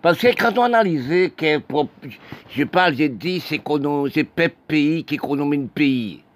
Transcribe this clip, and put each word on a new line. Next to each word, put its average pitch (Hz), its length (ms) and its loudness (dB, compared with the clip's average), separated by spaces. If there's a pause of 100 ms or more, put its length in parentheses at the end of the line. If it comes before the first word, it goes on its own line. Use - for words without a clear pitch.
Parce 170 160 2
que 240 160 4
quand 233 240 0
on 240 60 4
analyse, 180 720 2
que 151 220 0
pour, 139 300 -2 (600)
je 143 160 -2
parle, 175 320 2
j'ai 147 120 2
dit, 160 300 -4
c'est - 220 -6
qu'on, 143 500 -2
c'est 156 140 -2
peuple 165 320 -2 (100)
pays 156 380 0
qui 151 100 -6
économise 143 460 -2
le 127 80 -6
pays. 127 560 -2 (120)